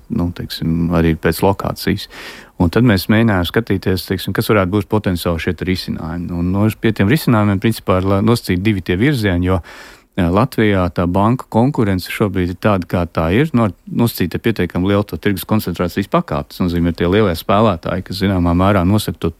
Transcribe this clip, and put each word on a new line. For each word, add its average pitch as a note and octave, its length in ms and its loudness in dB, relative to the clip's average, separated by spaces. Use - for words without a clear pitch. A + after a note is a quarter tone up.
nu, F2 280 -2
teiksim, E2 580 -4
arī E2 240 2
pēc E2 300 -2
lokācijas. - 640 -2
Un E2+ 120 2
tad B2 160 2
mēs G2+ 240 2
mēģinājām G#2+ 380 2
skatīties, F#2+ 580 -2
teiksim, F#2 300 -4
kas A#2+ 160 0
varētu F#2+ 240 2
būt G2+ 140 -2
potenciāli F2 520 -2
šie F2+ 140 -2
te E2 100 -8
risinājumi. E2+ 640 -6
Un F2 240 -2
no, G2+ 140 2
pie A2+ 160 0
tiem G2+ 160 2
risinājumiem, G#2+ 480 2
principā, G#2 400 0
ir F#2 80 -2
la-, G2 160 2
nosacīti G#2+ 400 0
divi G2+ 220 0
tie F2+ 160 0
virzieni, G#2 480 2
jo, F#2+ 80 2
jā, F2+ 160 0
Latvijā G2+ 540 2
tā F2+ 160 0
banku G#2 400 0
konkurence A2 600 0
šobrīd F#2 400 -2
ir F2+ 80 -10
tāda, G2 260 0
kā F#2 220 -2
tā E2 260 -2
ir. D3+ 220 2
No-, A2+ 140 2
nosacīta G#2+ 500 -2
pietiekami F#2 540 -2
liela G2+ 160 2
to - 100 -8
tirgus G2 300 -4
koncentrācijas F#2+ 640 -2
pakāpe. D#2 400 -2
Tas - 100 -4
nozīmē, E2+ 320 0
tie E2+ 160 0
lielie G2 240 2
spēlētāji, F#2 720 0
kas - 160 -8
zināmā F2+ 320 2
mērā F#2+ 320 4
nosaka - 380 0
to E2 160 -2